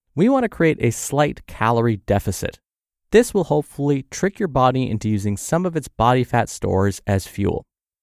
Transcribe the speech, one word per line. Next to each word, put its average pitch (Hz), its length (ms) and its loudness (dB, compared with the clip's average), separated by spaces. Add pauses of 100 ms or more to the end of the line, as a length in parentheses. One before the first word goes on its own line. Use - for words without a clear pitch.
(140)
We 175 140 2
want 262 160 2
to 220 40 -2
create 160 320 2
a 120 100 2
slight - 560 -2
calorie 117 520 0
deficit. - 600 -4 (540)
This 233 200 4
will 190 120 0
hopefully 143 680 -2
trick - 280 -4
your 196 100 -4
body 131 420 2
into 107 180 -2
using 104 280 -2
some 170 280 -2
of 170 120 -4
its 151 120 -6
body 123 360 2
fat 120 240 0
stores 95 580 -2
as 98 200 0
fuel. - 380 -4 (380)